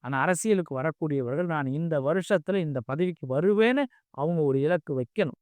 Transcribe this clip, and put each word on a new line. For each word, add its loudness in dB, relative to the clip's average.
ஆனா -2
அரசியலுக்கு 0
வரக்கூடியவர்கள், -2
"நான் -2
இந்த 0
வருஷத்துல 0
இந்த -2
பதவிக்கு -2
வருவேன்னு" 2
அவங்க -2
ஒரு 2
இலக்கு 0
வைக்கணும். -2